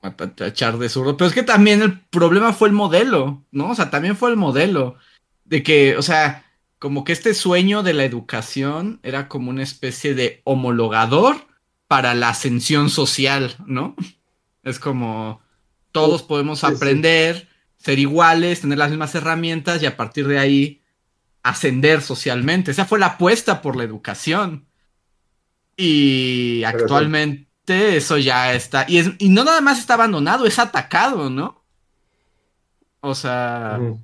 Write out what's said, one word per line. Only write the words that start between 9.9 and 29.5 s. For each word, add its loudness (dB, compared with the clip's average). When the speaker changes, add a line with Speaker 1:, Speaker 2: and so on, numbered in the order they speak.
Speaker 1:
de -4
homologador 2
para 2
la 0
ascensión 0
social, -2
¿no? -6
Es -8
como, -8
todos 2
podemos -4
Speaker 2:
Sí, 2
sí. 2
Speaker 1:
aprender, 2
ser -2
iguales, 2
tener -2
las 0
mismas -6
herramientas -4
y -2
a -4
partir -6
de 0
ahí 0
ascender 0
socialmente. -4
Esa -2
fue 0
la 4
apuesta 0
por -4
la -4
educación. -6
Y 0
Speaker 2:
Pero -2
sí. 2
Speaker 1:
actualmente -2
eso 0
ya 2
está, -2
y 4
es, 2
y 4
no 6
nada 2